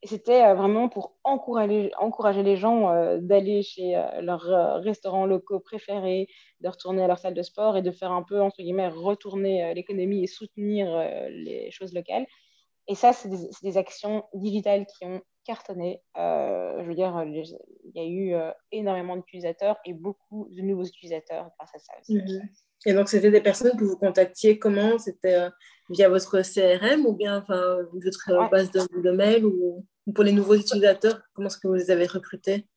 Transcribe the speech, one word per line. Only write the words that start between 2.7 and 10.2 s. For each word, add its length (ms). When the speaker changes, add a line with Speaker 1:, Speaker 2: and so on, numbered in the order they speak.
Speaker 1:
euh, 320
d'aller 420
chez, 320
euh, 280
leurs, 260
euh, 300
restaurants 480
locaux 340
préférés, 680
de 100
retourner 340
à 40
leur 100
salle 160
de 80
sport 340
et 60
de 80
faire 220
un 100
peu, 180
entre 220
guillemets, 260
retourner, 760
euh, 80
l'économie 500